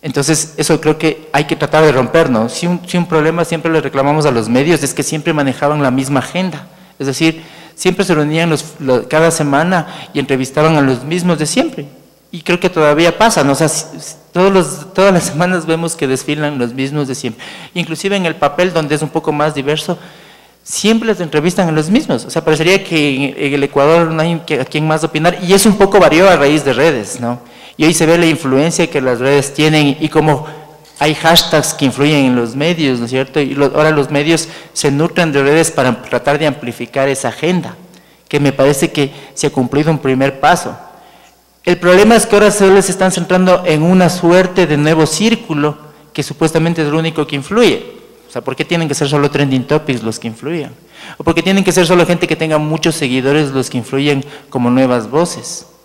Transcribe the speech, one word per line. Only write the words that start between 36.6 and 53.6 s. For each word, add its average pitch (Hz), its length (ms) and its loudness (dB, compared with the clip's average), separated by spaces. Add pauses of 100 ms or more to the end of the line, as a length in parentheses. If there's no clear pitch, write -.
esa 131 200 -4
agenda, 165 460 -4 (540)
que 147 100 0
me 143 140 2
parece 143 380 2
que 139 200 -2 (220)
se - 140 -4
ha - 20 2
cumplido 135 400 -2
un 156 80 0
primer 135 420 -2
paso. 147 380 0 (840)
El 175 140 0
problema 190 380 6
es 226 100 2
que - 100 0
ahora 202 160 6
solo 196 300 4
se 190 100 -2
están 185 200 0
centrando 185 540 2
en 156 180 2
una 180 260 4
suerte 180 580 2
de 147 100 0
nuevo 156 280 2
círculo 156 720 -2 (340)
que 147 120 -6
supuestamente 165 580 -2
es 147 80 0
lo 151 100 0
único 160 260 -2
que 143 100 -8
influye. 180 480 0 (440)
O - 40 -20
sea, 123 100 -10
¿por 131 140 -6
qué 147 100 -6
tienen 165 220 -2
que 139 80 -2
ser 143 120 -2
solo 143 240 0
trending 135 340 0
topics 120 380 -2
los 110 160 -6
que - 80 -10
influyan? 127 460 -10 (440)
¿O 151 60 -6
por 160 100 4
qué 160 80 0
tienen 190 220 2
que 185 80 2
ser 175 160 4
solo 175 180 4
gente 175 220 0
que 160 80 0
tenga 160 220 -2
muchos 156 380 -2
seguidores 135 560 0
los 131 180 -4